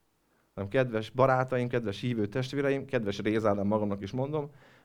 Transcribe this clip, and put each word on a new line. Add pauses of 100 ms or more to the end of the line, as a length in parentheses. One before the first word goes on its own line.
(540)
hanem
kedves
barátaim,
kedves
hívő
testvéreim,
kedves
Réz
Ádám,
magamnak
is
mondom, (340)